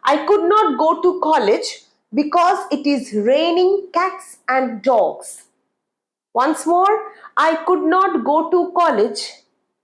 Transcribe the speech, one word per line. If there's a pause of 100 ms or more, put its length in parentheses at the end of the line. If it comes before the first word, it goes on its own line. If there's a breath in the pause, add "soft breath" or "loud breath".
I (120)
could (100)
not (160)
go (140)
to (200)
college (440)
because (160)
it (120)
is (280)
raining (220)
cats (300)
and (160)
dogs। (1120)
Once (120)
more, (420 loud breath)
I (160)
could (120)
not (200)
go (160)
to (220)
college (640)